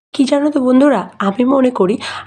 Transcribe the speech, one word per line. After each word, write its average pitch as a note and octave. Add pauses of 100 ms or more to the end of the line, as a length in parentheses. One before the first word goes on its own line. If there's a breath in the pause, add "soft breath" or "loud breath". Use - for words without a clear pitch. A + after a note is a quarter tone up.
(140)
কি C#4
জানো C#4+
তো D4
বন্ধুরা, B3+ (100)
আমি G3
মনে C4
করি G#3+ (300 loud breath)